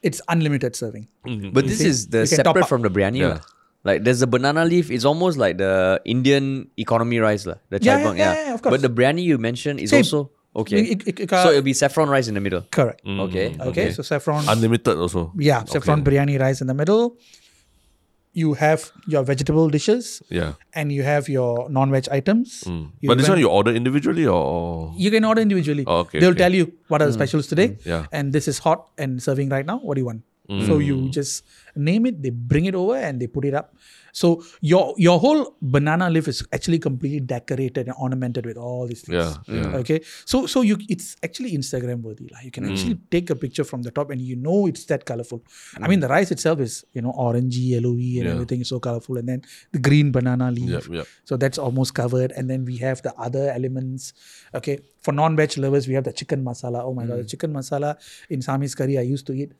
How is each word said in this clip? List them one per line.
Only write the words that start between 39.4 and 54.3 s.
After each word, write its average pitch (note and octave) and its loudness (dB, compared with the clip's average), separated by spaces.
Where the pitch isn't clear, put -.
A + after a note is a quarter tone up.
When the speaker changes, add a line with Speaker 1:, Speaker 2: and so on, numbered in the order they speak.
Speaker 2:
Yeah, A2 -8
yeah. - -2
Speaker 3:
Mm. G2+ -4
Speaker 1:
Okay. D#3 -2
So, C4 0
so C4 0
you, G#3 4
it's - -8
actually A#3 -8
Instagram B2 -6
worthy, A2 -14
lah. - -20
You A#2+ -18
can - -10
Speaker 2:
Mm. G2+ -4
Speaker 1:
actually F#2+ -2
take F3 -2
a D3 0
picture C3+ -6
from B2 -10
the A#2+ -10
top C#3+ -6
and B2+ -6
you B2+ -8
know F3 0
it's - -6
that D3 -4
colorful. A#2 -8
I - -18
Speaker 3:
Mm. A2 -2
Speaker 1:
mean, F#3+ 6
the C#3 0
rice F3+ 2
itself D#3+ 0
is, - -6
you A#2 -6
know, B2 -2
orangey, B2 0
yellowy B2 -2
and A#2 -2
Speaker 2:
Yeah. E2+ -2
Speaker 1:
everything B2 -4
is A#2+ -6
so B2+ -4
colorful. A#2+ -6
And A#2 -6
then B2+ -4
the D#3 -2
green C#3+ 6
banana B2+ 2
leaf. A#2+ -4
Speaker 2:
Yep, E2+ -4
yep. D#2 -8
Speaker 1:
So C#3 -4
that's C3+ 0
almost C3 -2
covered. B2+ 0
And C3 -6
then C3 -4
we B2 -8
have C3 -4
the - -8
other C3+ -4
elements. C3 -6